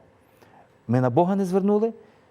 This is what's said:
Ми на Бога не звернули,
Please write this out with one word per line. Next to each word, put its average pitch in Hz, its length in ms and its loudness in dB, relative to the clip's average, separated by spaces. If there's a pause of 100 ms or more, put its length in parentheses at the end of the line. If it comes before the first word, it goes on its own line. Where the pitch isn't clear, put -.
(880)
Ми 120 120 0
на 127 100 2
Бога 175 260 2
не 196 80 -2
звернули, 202 480 0 (380)